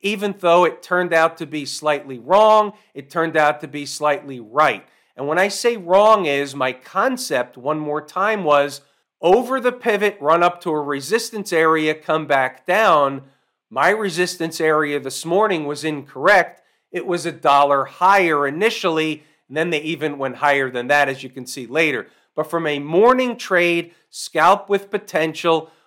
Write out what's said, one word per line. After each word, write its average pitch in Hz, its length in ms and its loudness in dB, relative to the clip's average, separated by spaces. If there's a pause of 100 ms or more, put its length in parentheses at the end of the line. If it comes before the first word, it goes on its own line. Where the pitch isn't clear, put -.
even 202 380 -4
though 175 260 4
it - 200 -4
turned 180 280 -2
out 160 260 2
to 160 80 -10
be 147 180 -8
slightly 143 540 -6
wrong, 208 540 4 (220)
it 139 160 -16
turned 165 260 -2
out 147 240 2
to 156 60 -12
be 143 180 -12
slightly 139 540 -4
right. 117 480 -2 (300)
And 131 100 -8
when 156 120 -2
I 190 100 2
say 233 280 -2
wrong 196 500 4
is, 143 280 -2
my 131 180 -2
concept, 180 840 -4
one 147 240 -4
more 151 200 -6
time, 190 440 -4
was 143 380 2 (380)
over 233 380 4
the 240 140 0
pivot, 208 480 -2
run 160 220 4
up 175 180 2
to 175 100 -4
a 151 100 -2
resistance 175 720 -4
area, 160 420 2
come 156 320 -4
back 131 400 -2
down. 156 560 2 (480)
My 143 180 0
resistance 180 720 -2
area 151 400 0
this 131 240 -12
morning 180 400 0
was 143 200 -8
incorrect. 156 800 0 (300)
It 170 140 -8
was 175 180 -4
a 165 80 -6
dollar 143 540 2
higher 175 600 2
initially, 160 760 -2 (240)
and 135 80 -10
then 165 140 -2
they 156 100 -4
even 151 380 -6
went 131 180 -6
higher 139 340 0
than 123 180 -6
that, 143 200 2
as 135 140 -8
you 131 80 -14
can 127 160 -16
see 127 200 -12
later. 135 420 -2 (260)
But - 160 -6
from 165 160 -4
a 147 120 -4
morning 226 600 2
trade, 170 560 -2 (160)
scalp 180 580 0
with 196 220 -2
potential, 160 800 -2 (160)